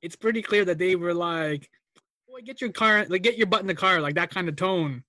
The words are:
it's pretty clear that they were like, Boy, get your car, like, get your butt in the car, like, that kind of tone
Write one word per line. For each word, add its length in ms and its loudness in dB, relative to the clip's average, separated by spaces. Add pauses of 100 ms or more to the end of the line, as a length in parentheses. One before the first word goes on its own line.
it's 140 -12
pretty 260 -2
clear 220 2
that 140 0
they 180 2
were 180 -2
like, 560 -4 (580)
Boy, 140 -18
get 180 -14
your 120 -4
car, 360 4
like, 140 0
get 140 2
your 100 0
butt 140 0
in 60 -8
the 80 -2
car, 260 2
like, 160 0
that 140 0
kind 180 -4
of 80 -6
tone 520 -2